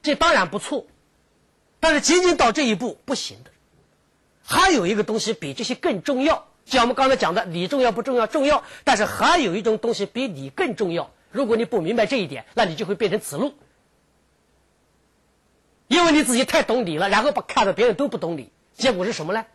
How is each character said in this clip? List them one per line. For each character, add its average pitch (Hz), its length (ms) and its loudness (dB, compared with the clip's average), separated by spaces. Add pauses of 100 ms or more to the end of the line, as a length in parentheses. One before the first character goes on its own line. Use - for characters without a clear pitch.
这 277 60 2
当 330 180 2
然 185 160 2
不 202 80 -6
错， - 300 -8 (920)
但 320 140 2
是 294 80 2
仅 359 220 4
仅 349 120 4
到 247 160 4
这 294 140 -2
一 220 80 0
步 196 320 -6
不 277 80 -2
行 110 300 -8
的。 - 80 -20 (880)
还 381 300 4
有 208 160 2
一 214 80 0
个 202 80 0
东 220 160 -2
西 220 140 -4
比 143 200 -8
这 233 100 -8
些 247 120 -4
更 214 260 -2
重 262 220 -2
要， 302 240 0 (180)
就 - 60 -10
像 254 100 4
我 233 60 4
们 247 80 -2
刚 269 120 2
才 262 80 4
讲 175 200 0
的， 214 100 -2
理 175 220 -4
重 277 120 -2
要 247 120 4
不 226 100 -6
重 254 140 -2
要？ 226 100 2
重 277 220 0
要。 294 160 2 (200)
但 254 140 2
是 208 80 0
还 311 320 2
有 202 180 0
一 220 60 -4
种 214 160 0
东 - 160 -2
西 202 140 -4
比 262 200 -6
理 135 220 -10
更 254 260 -4
重 180 180 -2
要。 165 180 -6 (200)
如 254 140 -2
果 226 100 2
你 226 80 0
不 226 160 -2
明 175 160 -2
白 220 120 2
这 277 100 0
一 196 80 0
点， 131 300 -12
那 226 100 2
你 165 100 -6
就 170 120 -6
会 196 80 -2
变 180 160 -2
成 208 80 -2
子 - 180 -10
路。 269 160 -4 (2250)
因 349 140 4
为 330 80 6
你 294 120 4
自 233 120 0
己 254 80 2
太 285 200 2
懂 233 240 0
理 156 100 -4
了， 185 100 0
然 202 140 2
后 277 100 0
把， 220 120 -4
看 220 240 0
到 190 60 0
别 220 120 2
人 226 80 2
都 277 140 -2
不 220 100 -6
懂 170 180 -6
理， 127 160 -14 (220)
结 254 180 0
果 180 140 -2
是 226 80 -4
什 156 140 -8
么 180 40 -4
呢？ 220 240 -4